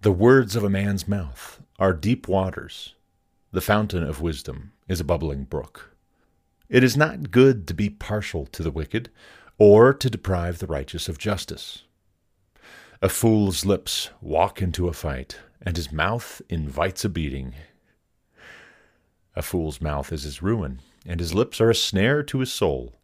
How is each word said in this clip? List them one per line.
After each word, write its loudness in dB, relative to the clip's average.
The 4
words 6
of 0
a 0
man's -2
mouth -8
are 4
deep -2
waters. -6
The -2
fountain 0
of -6
wisdom -6
is -2
a -4
bubbling -2
brook. -10
It 6
is 4
not -2
good 6
to -6
be 0
partial -6
to -10
the -2
wicked, -6
or 10
to -2
deprive -2
the -10
righteous -6
of -6
justice. -8
A 2
fool's 2
lips -2
walk -2
into -2
a -2
fight, -10
and -6
his -8
mouth -4
invites -4
a 0
beating. -6
A -6
fool's -4
mouth -6
is -8
his -12
ruin, -4
and -6
his -4
lips 0
are 6
a 6
snare 0
to -4
his -4
soul. -2